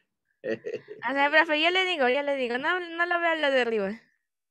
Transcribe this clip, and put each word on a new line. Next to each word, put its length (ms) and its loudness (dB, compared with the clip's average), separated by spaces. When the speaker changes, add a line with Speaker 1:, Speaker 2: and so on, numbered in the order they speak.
Speaker 1:
<laughs> 640 -8
Speaker 2:
O 60 -4
sea, 160 2
profe, 320 4
yo 80 4
le 160 2
digo, 240 2
yo 140 0
le 120 -2
digo, 220 -2
no, 220 0
no 260 -4
lo 140 0
vea 160 2
lo 160 0
de 100 2
arriba. 300 -2